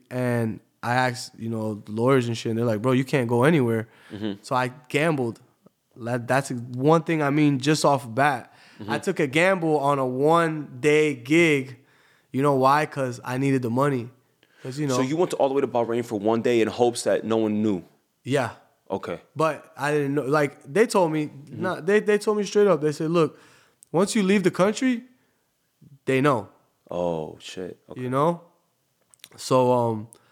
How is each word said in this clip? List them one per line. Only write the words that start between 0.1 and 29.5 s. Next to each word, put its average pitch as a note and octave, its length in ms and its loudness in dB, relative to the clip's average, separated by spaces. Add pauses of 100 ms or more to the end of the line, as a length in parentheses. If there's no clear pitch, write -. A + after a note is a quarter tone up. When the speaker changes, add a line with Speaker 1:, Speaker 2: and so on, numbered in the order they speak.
Speaker 1:
and A#2+ 500 -2 (220)
I A#2 120 -4
asked, B2 440 -2
you A2+ 100 -8
know, A2 280 -4 (100)
the G#2+ 60 -12
lawyers A#2+ 360 2
and A2+ 80 -4
shit, A#2 140 -6
and A2 80 -4
they're A#2 80 -2
like, G#2+ 160 -2
"Bro, C3 100 0
you C3 120 2
can't B2+ 240 0
go A#2+ 160 2
anywhere." A#2 440 2 (240)
Speaker 2:
Mm-hmm. G#2 200 -6 (100)
Speaker 1:
So - 120 -8
I B2+ 180 -2 (180)
gambled. C#3+ 500 -2 (560)
That, A#2+ 320 -6
that's C3+ 220 0
one C3 520 0
thing D#3+ 200 -2
I C#3+ 80 0
mean, D3 280 2
just D3 280 0
off C3 280 2
bat. C3+ 380 -2 (280)
Speaker 2:
Mm-hmm. G#2 120 -12
Speaker 1:
I D3 60 -2
took F3 220 -4
a D3+ 60 2
gamble D#3+ 520 2
on C#3 200 2
a C3 80 0
one-day D3+ 1080 2
gig. C3+ 600 2 (560)
You B2+ 80 -2
know C#3+ 140 2
why? C#3 320 4
'Cause B2+ 360 -6
I B2+ 140 -6
needed C3+ 240 2
the B2 80 -4
money. B2+ 400 -2 (540)
'Cause, C3 160 -10
you D3+ 80 -4
know. C3 80 0
Speaker 2:
So C3 80 2
you C3+ 160 -2
went F3+ 140 2
to, E3+ 40 -2
all C#3 120 4
the C3+ 60 -2
way C#3 60 2
to C3 80 0
Bahrain A#2 340 0
for A#2 160 -6
one A2 220 2
day A#2 220 4
in G#2+ 60 2
hopes A#2 340 0
that G2+ 220 0
no A2 120 0
one G#2+ 260 0
knew? G2+ 200 0 (420)
Speaker 1:
Yeah. B2 260 -2 (400)
Speaker 2:
Okay. F#2+ 300 -6 (160)
Speaker 1:
But D3+ 400 -4
I C#3 160 -4
didn't C#3+ 220 -2
know. C#3+ 80 0
Like, C#3+ 420 -2
they F#3+ 220 2
told F3+ 260 2
me, D3+ 140 -2
Speaker 2:
Mm-hmm. D3 360 -12
Speaker 1:
nah, F3 180 -4
they, G3+ 200 2
they G#3 160 2
told G#3 220 -2
me G3+ 60 -2
straight G#3 240 4
up. D#3+ 120 4
They D3+ 120 0
said, D#3 180 -4
"Look, E3 280 0 (540)
once F#3+ 220 0
you A3 80 2
leave F#3+ 220 2
the F3 60 4
country, A3+ 520 0 (1040)
they C3 160 2
know." A#2+ 260 2 (420)
Speaker 2:
Oh, E2+ 500 -4
shit. - 380 -14 (120)
Okay. B2+ 100 -14
Speaker 1:
You B2+ 80 -8
know? D#3 320 0 (960)
So, B2+ 360 2